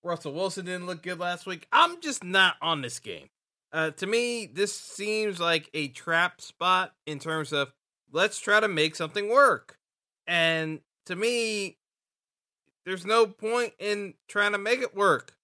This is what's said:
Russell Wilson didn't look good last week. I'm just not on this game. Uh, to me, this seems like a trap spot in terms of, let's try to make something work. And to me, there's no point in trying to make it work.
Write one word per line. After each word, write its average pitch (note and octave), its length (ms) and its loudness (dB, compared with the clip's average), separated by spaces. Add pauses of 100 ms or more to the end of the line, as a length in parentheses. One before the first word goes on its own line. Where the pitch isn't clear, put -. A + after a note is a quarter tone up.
Russell E3 300 -6
Wilson F#3 320 -4
didn't F3+ 220 -8
look F3 160 -8
good F3 180 -8
last F3 260 -6
week. F3+ 240 -10
I'm E4+ 300 4
just D4 240 -8
not F#3 360 4
on D#3 220 0
this B2 160 -8
game. D#2+ 300 -12 (440)
Uh, D#3+ 200 0
to F#3 140 -8
me, A#3 460 0
this G3 220 -2
seems G#3 640 -4
like E3 360 0
a D3 140 -4
trap E3 520 -2
spot F#3 540 0 (120)
in D3+ 120 -8
terms D#3 340 -4
of, C#3 200 -2 (400)
let's F#3+ 280 0
try G#3 200 4
to G#3+ 80 2
make D#3+ 280 0
something G3+ 340 -4
work. A#3+ 480 4 (480)
And E3 540 0 (260)
to F3+ 100 -6
me, A3 640 -2 (1040)
there's F3+ 220 -8
no A3 200 4
point A3+ 520 -4
in G3+ 360 -4 (140)
trying G#3 240 2
to G#3 60 -2
make A3+ 220 0
it A#3 160 -6
work. F#3+ 480 2